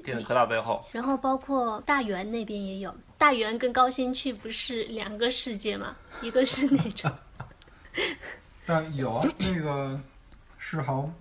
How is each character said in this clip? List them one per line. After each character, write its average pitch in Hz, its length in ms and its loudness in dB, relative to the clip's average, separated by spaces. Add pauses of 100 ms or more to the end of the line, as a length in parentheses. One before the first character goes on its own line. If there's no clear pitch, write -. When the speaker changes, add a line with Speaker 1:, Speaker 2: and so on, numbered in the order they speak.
Speaker 1:
电 123 140 -4
子 110 60 -4
科 120 100 0
大 123 120 6
背 113 160 2
后。 113 300 -2
Speaker 2:
然 233 120 -6
后 269 140 0
包 269 180 0
括 247 460 0
大 285 220 2
园 202 260 -4
那 226 160 -4
边 202 180 -6
也 190 140 -6
有， 196 180 -8 (220)
大 294 160 8
园 226 240 0
跟 240 160 0
高 254 160 6
新 254 240 0
区 254 180 -4
不 220 180 -8
是 226 340 -4
两 214 340 -8
个 233 140 2
世 240 260 0
界 202 180 -2
嘛， - 200 -8 (260)
一 226 80 -4
个 254 160 6
是 262 220 4
那 254 240 4
种。 - 200 -2 (720)
Speaker 3:
<laughs> - 800 -6
但 160 300 0
有 131 160 -2
啊， 135 160 2 (120)
那 185 200 0
个 143 400 -2 (580)
世 - 240 -6
豪 139 400 -2